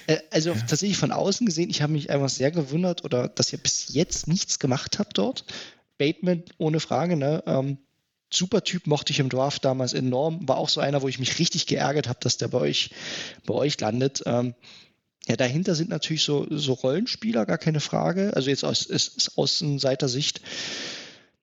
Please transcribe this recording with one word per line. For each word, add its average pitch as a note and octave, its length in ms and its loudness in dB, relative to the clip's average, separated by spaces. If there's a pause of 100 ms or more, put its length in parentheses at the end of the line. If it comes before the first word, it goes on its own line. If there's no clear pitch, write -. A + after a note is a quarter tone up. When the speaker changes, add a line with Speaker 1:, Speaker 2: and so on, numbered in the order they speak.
Speaker 1:
Äh, D#3 100 4 (120)
also D#3+ 220 2
Speaker 2:
Ja. D#3+ 80 -2
Speaker 1:
tatsächlich D#3 380 0
von D3 160 2
außen F#3+ 320 2
gesehen, E3+ 240 0
ich - 120 -2
habe D3+ 120 2
mich D3 160 -2
einfach C#3 200 2
sehr C3+ 220 2
gewundert, E3+ 540 -2
oder B2 240 0
dass - 240 0
ihr C3 60 -8
bis - 340 -2
jetzt - 340 0
nichts - 320 0
gemacht - 400 -2
habt - 180 -2
dort. A3 280 -2 (520)
Bateman, E3 460 2 (140)
ohne D#3 240 2
Frage, E3 340 0
ne? D3 320 0
Ähm, C3+ 300 0 (540)
super F#3 340 2
Typ, - 220 -4
mochte D3 260 2
ich - 60 2
im C3 100 2
Draft C3 340 0
damals C3 300 2
enorm. C#3 560 0
War C3 80 4
auch D#3+ 120 -2
so D#3 120 0
einer, C#3+ 200 2
wo C3+ 60 0
ich B2+ 100 -2
mich B2+ 220 -2
richtig E3+ 260 0
geärgert C#3+ 440 0
hab, B2 120 -6
dass - 160 0
der B2 120 -2
bei B2 100 0
euch, - 320 0 (540)
bei - 80 -2
euch C3 260 0
landet. B2 460 0
Ähm, B2 280 0 (720)
ja, A#2 100 2
dahinter D#3 380 2
sind E3 140 -2
natürlich D#3+ 340 -2
so, C#3+ 260 0
so D3 240 0
Rollenspieler, G#3+ 720 0
gar E3+ 120 0
keine D#3 220 0
Frage. F3+ 560 0
Also C3+ 140 2
jetzt C#3 160 0
aus, - 260 -2
aus, - 240 -2
aus - 220 -2
Außenseiter-Sicht. C#3 1040 0 (1000)